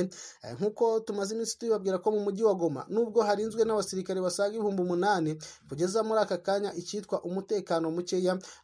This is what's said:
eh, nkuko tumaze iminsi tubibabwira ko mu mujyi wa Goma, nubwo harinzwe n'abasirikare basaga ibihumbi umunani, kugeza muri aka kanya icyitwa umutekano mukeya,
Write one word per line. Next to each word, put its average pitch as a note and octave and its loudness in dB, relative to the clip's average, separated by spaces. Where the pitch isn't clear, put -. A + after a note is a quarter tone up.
eh, A2+ -12
nkuko A3 2
tumaze G3+ -4
iminsi A3+ -4
tubibabwira G3 0
ko G3 0
mu G#3+ 2
mujyi G3+ -2
wa G#3 8
Goma, D#3 -2
nubwo A3 2
harinzwe G#3+ 2
n'abasirikare F#3+ -2
basaga F#3+ 0
ibihumbi G3 0
umunani, F3 2
kugeza F#3 0
muri A3 2
aka G3 2
kanya G3+ -2
icyitwa F3+ -4
umutekano F3+ 0
mukeya, F3+ 0